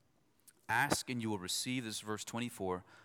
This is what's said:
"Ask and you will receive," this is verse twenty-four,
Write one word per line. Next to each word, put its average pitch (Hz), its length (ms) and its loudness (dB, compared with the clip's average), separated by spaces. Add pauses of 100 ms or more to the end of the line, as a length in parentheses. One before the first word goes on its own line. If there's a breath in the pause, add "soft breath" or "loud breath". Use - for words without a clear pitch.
(680)
"Ask 127 400 4
and 123 140 0
you 110 80 0
will 104 80 2
receive," 127 460 -2
this 107 120 -4
is - 40 -6
verse 107 240 -4
twenty-four, 98 600 -2 (200 loud breath)